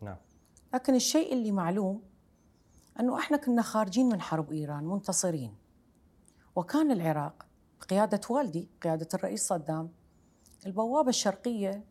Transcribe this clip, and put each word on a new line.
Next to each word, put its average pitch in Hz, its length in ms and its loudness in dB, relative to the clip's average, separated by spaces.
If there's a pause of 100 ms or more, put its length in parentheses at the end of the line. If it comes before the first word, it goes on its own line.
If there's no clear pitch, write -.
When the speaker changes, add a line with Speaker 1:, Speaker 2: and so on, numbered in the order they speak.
Speaker 1:
نعم. 98 160 -10 (560)
Speaker 2:
لكن 262 220 2
الشيء 302 380 2
اللي 226 180 0
معلوم 190 500 0 (1000)
أنه 247 200 0
إحنا 294 180 0
كنا 240 240 2
خارجين 220 480 2
من 190 120 0
حرب 156 300 -2
إيران 147 320 -6
منتصرين، 175 720 -2 (1000)
وكان 277 360 2
العراق 156 540 0 (360)
بقيادة 202 480 2
والدي، 226 400 -2 (120)
قيادة 160 320 -2
الرئيس 196 340 -4
صدام، 160 420 -4 (760)
البوابة 233 440 0
الشرقية 208 800 0